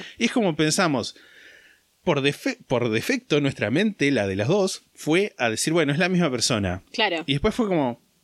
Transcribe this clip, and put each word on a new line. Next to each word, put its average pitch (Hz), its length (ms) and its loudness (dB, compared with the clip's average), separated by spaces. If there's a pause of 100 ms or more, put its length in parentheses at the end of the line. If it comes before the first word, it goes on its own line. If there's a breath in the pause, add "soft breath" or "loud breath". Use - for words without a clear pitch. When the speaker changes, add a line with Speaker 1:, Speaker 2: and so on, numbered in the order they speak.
(180)
Speaker 1:
Y 220 80 0
es 226 60 -2
como 196 240 0
pensamos, 156 600 0 (880 loud breath)
por 143 160 2
defe-, 143 460 -2
por 123 240 0
defecto, 147 500 0
nuestra 127 300 -2
mente, 160 420 2
la 107 140 2
de 95 100 -2
las 104 120 0
dos, 196 340 0 (120)
fue 180 440 0
a 120 120 0
decir, 110 220 -2
"Bueno, 160 200 2
es 147 60 0
la 180 100 2
misma 175 220 2
persona". 104 520 -2 (100)
Speaker 2:
Claro. 175 340 -2
Speaker 1:
Y 139 60 -2
después 214 220 0
fue 240 140 0
como, 143 320 0 (240)